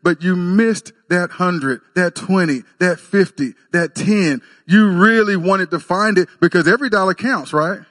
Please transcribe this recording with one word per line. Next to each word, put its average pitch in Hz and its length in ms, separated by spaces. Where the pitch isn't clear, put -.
but 165 200
you 180 140
missed 190 560
that 175 220
hundred, 156 480
that 175 180
twenty, 165 480
that 180 220
fifty, 170 540
that 170 240
ten. 180 440
You 208 260
really 208 440
wanted 180 360
to 160 80
find 202 360
it 180 120
because 170 280
every 247 200
dollar 190 260
counts, 226 380
right? 160 280